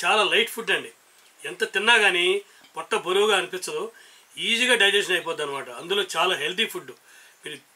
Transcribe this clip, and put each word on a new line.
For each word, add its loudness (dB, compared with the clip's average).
చాలా 4
లైట్ 2
ఫుడ్ -6
అండి. -2
ఎంత -6
తిన్నా 4
కానీ 2
పొట్ట -4
బరువుగా 2
అనిపించదు, -6
ఈజీగా 2
డైజెషన్ 4
అయిపోద్ది -2
అనమాట. -6
అందులో -2
చాలా 2
హెల్దీ -2
ఫుడ్. -12
మీరు -10